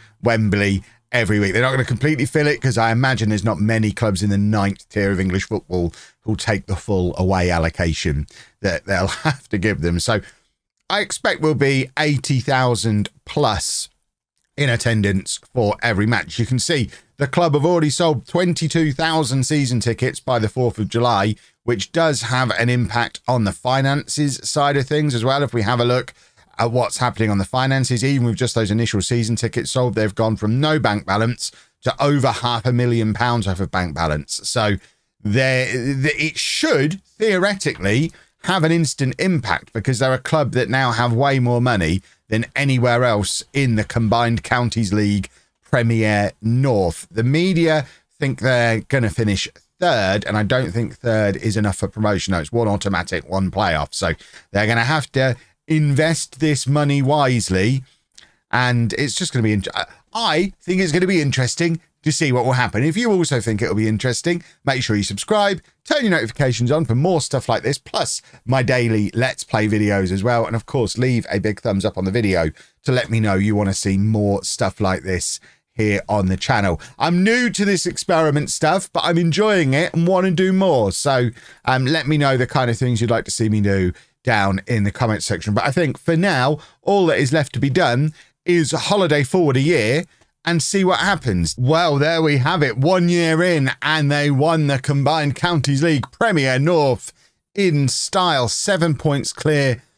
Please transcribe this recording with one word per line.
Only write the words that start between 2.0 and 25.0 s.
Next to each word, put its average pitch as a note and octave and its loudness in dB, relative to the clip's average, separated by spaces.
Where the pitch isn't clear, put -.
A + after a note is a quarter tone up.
fill D3+ 0
it, D3 0
'cause C3 0
I A2+ 2
imagine A#2 2
there's G#2 0
not G#2 0
many A2 2
clubs G2 -2
in G#2 0
the G2 2
ninth G2+ 0
tier G2+ -2
of F#2 -2
English F#2+ -2
football F2+ -4
who'll A2 -4
take G2 -4
the G2 -4
full F#2 -2
away F#2 0
allocation E2 -2
that F#2 -4
they'll F#2+ 0
<laughs> - -8
have - -4
to G#2+ -4
give F#2+ 0
them. E2+ 0
So G#2+ -2
I G3+ -2
expect - -4
we'll D#3 2
be C3+ 2
eighty C#3+ 0
thousand A#2 0
plus - -2
in C#3 0
attendance G#2 0
for G#2 0
every G#2 0
match. G#2+ -2
You A#2 0
can B2+ 0
see C#3+ -2
the C#3+ -2
club D#3 2
have C#3+ 2
already E3 2
sold D#3 0
twenty-two E3 0
thousand D3+ -2
season C3 0
tickets B2 -2
by B2+ -2
the G#2+ 0
fourth B2 -2
of G#2 -4
July, A2 2
which B2 -4
does D#3+ 0
have B2+ -2
an A2+ 0
impact A#2+ -2
on B2 2
the F#2 0
finances C3+ -2
side C#3+ 0
of C3 0
things D3+ 0